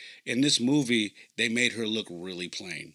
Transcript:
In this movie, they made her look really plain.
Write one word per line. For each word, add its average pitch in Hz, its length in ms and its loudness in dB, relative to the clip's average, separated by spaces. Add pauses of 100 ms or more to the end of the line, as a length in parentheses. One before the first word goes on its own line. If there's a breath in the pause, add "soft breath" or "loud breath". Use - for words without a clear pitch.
(260 loud breath)
In 131 160 2
this 143 180 4
movie, 120 540 2 (220 loud breath)
they 117 120 2
made 117 240 2
her 110 140 -4
look 107 240 -4
really 90 380 -8
plain. - 460 -10